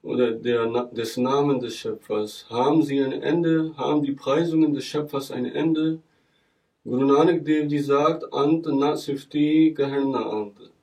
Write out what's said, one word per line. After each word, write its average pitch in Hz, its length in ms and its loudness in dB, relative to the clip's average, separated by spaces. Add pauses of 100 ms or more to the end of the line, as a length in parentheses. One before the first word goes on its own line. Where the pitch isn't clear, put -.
oder 123 280 0
der 117 340 -2
Na-, 123 260 -4
des 117 240 -8
Namen 135 460 0
des 113 160 -8
Schöpfers. 107 720 -6
Haben 139 340 2
sie 139 160 0
ein 135 140 0
Ende? 160 640 0
Haben 147 260 0
die 139 80 -4
Preisungen 156 640 2
des 127 100 -4
Schöpfers 147 480 -6
ein 123 140 -4
Ende? 160 540 0 (840)
Guru 127 220 0
Nanak 151 400 4
Dev 151 240 2
Ji 147 100 0
sagt, 143 540 0
"Ant 151 340 2
na 143 300 0
sifti 151 760 2
kahan 139 380 0
na 117 180 -2
ant." 107 300 -6 (240)